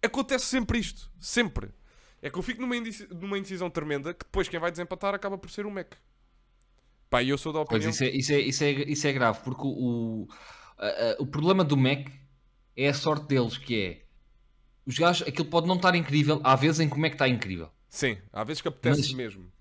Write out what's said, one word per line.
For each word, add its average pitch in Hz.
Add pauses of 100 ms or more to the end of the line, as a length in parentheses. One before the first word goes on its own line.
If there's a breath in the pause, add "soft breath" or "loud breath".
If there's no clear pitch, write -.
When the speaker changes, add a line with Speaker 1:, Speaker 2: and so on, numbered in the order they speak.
Speaker 1:
Acontece 254
sempre 240
isto. -
Sempre. - (520 soft breath)
É 143
que 170
eu 180
fico 233
numa 247
indici-, 226
numa 196
indecisão 190
tremenda 151
que -
depois 190
quem 165
vai 170
desempatar 175
acaba 196
por 185
ser 208
o 208
Mac. 190 (1160)
Pá, 123
e 131
eu 139
sou 156
da 156
Speaker 2:
Pois, 110
Speaker 1:
opinião 110
Speaker 2:
isso 110
é, 127
isso 139
é, 143
isso 131
é, 143
isso 143
é 139
grave, 123
porque 120
o, 139 (580)
o, - (500 loud breath)
a, 101
a, 113
o 139
problema 170
do 143
Mac 135 (680)
é 139
a 139
sorte 147
deles, 123
que 113
é, 90 (840)
os 127
gajos, 170
aquilo 151
pode 165
não 185
estar 180
incrível, 151
há 131
vezes 147
em 156
que 135
o 143
Mac 156
tá 135
incrível. 95 (180)
Speaker 1:
Sim, 120 (160)
há 107
vezes 151
que -
apetece 147
Speaker 2:
Mas, 135
Speaker 1:
mesmo. 98